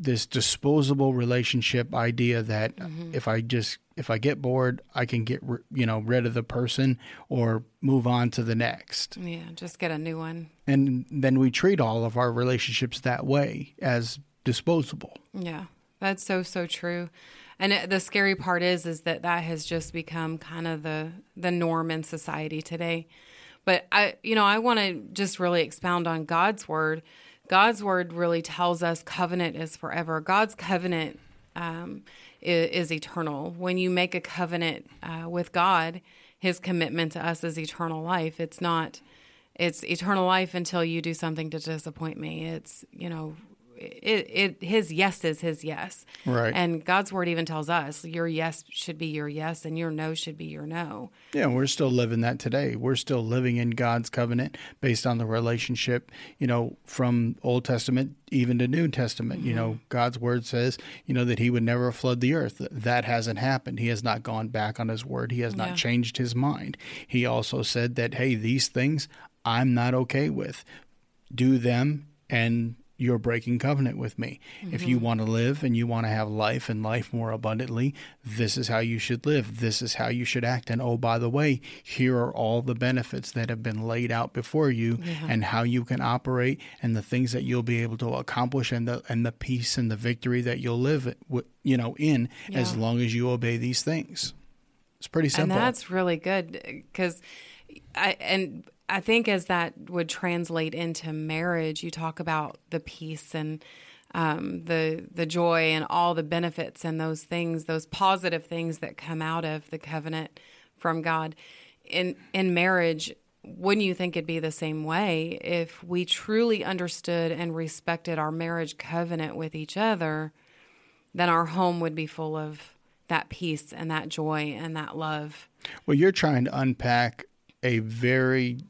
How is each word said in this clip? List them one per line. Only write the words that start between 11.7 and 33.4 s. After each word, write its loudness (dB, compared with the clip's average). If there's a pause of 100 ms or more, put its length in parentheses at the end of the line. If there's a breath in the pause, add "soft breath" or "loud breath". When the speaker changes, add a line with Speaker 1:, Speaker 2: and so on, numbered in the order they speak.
Speaker 1:
all 2
of -2
our 2
relationships 0
that -2
way 0
as 0 (240)
disposable. 0 (160)
Speaker 2:
Yeah, -8 (340)
that's 0
so, 0
so -4
true. -4 (500 loud breath)
And 4
it, 0
the 4
scary 2
part 0
is, 2
is -4
that -2
that 0
has -6
just -4
become -6
kind -8
of -4
the, -4 (260)
the -2
norm 2
in -2
society -6
today. -4 (560 loud breath)
But 2
I, 4
you 0
know, 6
I 6
wanna 2
just -4
really 4
expound 0
on -2
God's 2
word. 0 (460 loud breath)
God's 6
word 0
really 2
tells 0
us 0
covenant -2
is -8
forever. -4
God's 2
covenant, -2 (380)
um, -8 (360 loud breath)
i-, -8
is 2
eternal. -4